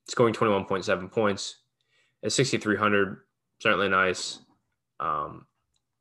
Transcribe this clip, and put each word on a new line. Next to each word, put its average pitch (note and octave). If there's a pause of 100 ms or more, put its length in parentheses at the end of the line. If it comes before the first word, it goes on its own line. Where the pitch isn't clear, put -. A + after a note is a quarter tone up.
scoring A#2
twenty-one G#2
point F#2+
seven F#2+
points G2+ (680)
at A2
sixty-three A2
hundred. G2+ (420)
Certainly G2
nice. F#2+ (580)
Um, D#2 (540)